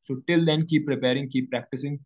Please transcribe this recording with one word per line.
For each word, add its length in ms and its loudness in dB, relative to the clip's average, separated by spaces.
So 160 -4
till 240 2
then, 180 4
keep 220 2
preparing, 480 0
keep 160 0
practicing 440 -6